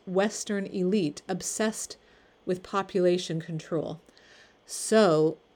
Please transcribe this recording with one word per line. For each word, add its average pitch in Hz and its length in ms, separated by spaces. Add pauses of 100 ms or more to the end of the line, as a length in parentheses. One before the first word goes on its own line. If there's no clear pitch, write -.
Western 196 580
elite 185 640
obsessed - 720 (480)
with 185 160
population 180 800
control?" 160 580 (640)
So, 160 720 (180)